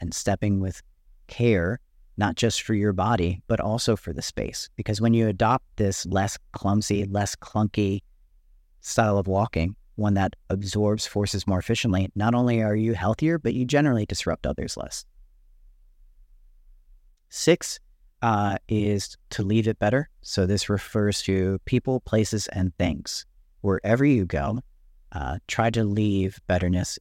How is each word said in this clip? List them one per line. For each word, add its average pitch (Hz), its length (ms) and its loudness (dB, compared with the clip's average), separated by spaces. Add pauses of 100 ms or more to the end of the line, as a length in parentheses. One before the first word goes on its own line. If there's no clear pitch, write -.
and 82 120 -8
stepping 101 460 -2
with 95 240 -4 (440)
care, 107 540 2 (360)
not 98 180 0
just - 280 0
for 113 120 -2
your 104 180 2
body, 92 540 0
but 113 140 0
also 110 340 0
for - 180 -6
the 67 100 -8
space. - 520 -8
Because 104 260 -4
when 117 140 4
you 113 140 4
adopt 110 360 2 (120)
this 98 300 0
less 98 320 0 (140)
clumsy, 101 520 0
less 98 320 -2
clunky 101 640 -2 (800)
style 104 380 2
of 95 100 0
walking, 95 480 0 (180)
one 104 200 2
that 95 200 2 (160)
absorbs 104 560 0
forces 101 400 -2
more 92 120 2
efficiently, 98 560 0
not 110 200 0
only 120 280 2
are 107 120 2
you 110 200 0
healthier, 113 440 0
but 117 160 -2
you 127 100 0
generally 127 420 2
disrupt - 400 -4
others - 300 -4
less. - 280 -12 (2250)
Six, - 500 0 (440)
uh, 104 340 0 (120)
is 104 480 -2 (140)
to - 120 -4
leave 107 260 2
it 110 100 -2
better. 123 300 0 (140)
So - 240 0
this 98 220 0
refers 104 540 0
to 95 420 0
people, 127 360 0
places, 107 480 0
and 90 300 -2
things. - 460 -4 (360)
Wherever 104 440 2
you 127 200 4
go, 120 360 -2 (520)
uh, 69 340 -6
try 113 240 0
to 113 140 2
leave 101 640 0
betterness 90 540 0